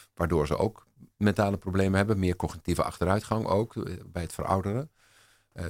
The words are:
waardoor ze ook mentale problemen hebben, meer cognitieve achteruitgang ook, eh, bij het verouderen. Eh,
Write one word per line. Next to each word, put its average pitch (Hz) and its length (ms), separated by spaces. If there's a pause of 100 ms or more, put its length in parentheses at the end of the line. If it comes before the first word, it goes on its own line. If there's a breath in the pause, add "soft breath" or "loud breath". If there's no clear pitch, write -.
(140 soft breath)
waardoor 80 340
ze - 100
ook - 280 (320)
mentale 101 400
problemen 95 400
hebben, 101 220
meer 90 160
cognitieve 82 480
achteruitgang 107 640
ook, 107 300
eh, 104 180 (120)
bij 87 160
het 82 120
verouderen. 101 580 (600 soft breath)
Eh, 90 160